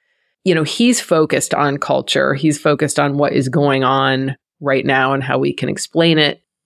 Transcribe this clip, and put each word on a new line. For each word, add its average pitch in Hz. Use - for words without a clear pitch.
You 180
know, 156
he's 233
focused 156
on 143
culture. 135
He's 147
focused 151
on 143
what 139
is 131
going 139
on 135
right 135
now 135
and 135
how 131
we 139
can -
explain 165
it. 147